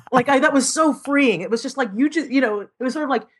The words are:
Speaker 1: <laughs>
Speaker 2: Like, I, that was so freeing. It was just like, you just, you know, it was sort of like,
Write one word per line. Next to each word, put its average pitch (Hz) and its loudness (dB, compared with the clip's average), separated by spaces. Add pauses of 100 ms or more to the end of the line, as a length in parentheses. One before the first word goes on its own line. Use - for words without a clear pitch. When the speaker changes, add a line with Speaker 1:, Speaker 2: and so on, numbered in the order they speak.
Speaker 1:
<laughs> - -10
Speaker 2:
Like, 247 2
I, 269 4
that 294 2
was 262 0
so 320 2
freeing. 262 0
It 170 -8
was 226 -2
just 262 -8
like, 254 -2
you 262 2
just, 302 -4
you 262 0
know, 214 0
it - -16 (100)
was 247 -2
sort 302 -4
of 277 -4
like, 226 -2 (160)